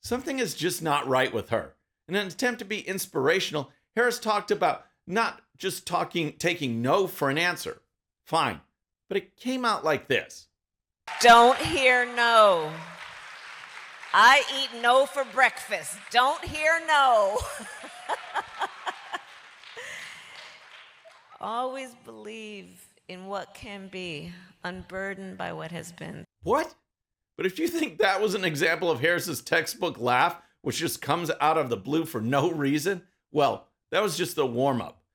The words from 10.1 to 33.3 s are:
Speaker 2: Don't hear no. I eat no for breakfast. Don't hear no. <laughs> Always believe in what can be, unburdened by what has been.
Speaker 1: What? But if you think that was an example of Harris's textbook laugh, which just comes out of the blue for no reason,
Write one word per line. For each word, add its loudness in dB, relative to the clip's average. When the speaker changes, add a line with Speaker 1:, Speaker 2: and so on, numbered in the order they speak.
Speaker 2:
Don't 10
hear 2
no. 4
I 8
eat -8
no 6
for -4
breakfast. 0
Don't 2
hear 0
no. 4
<laughs> -8
Always -8
believe -16
in -16
what -8
can -14
be, -10
unburdened -10
by -8
what -10
has -12
been. -14
Speaker 1:
What? -2
But -4
if -4
you 0
think -4
that 2
was 0
an -2
example 0
of 0
Harris's 0
textbook -2
laugh, 4
which -4
just -4
comes -2
out 2
of -2
the -2
blue -2
for -6
no 2
reason, 0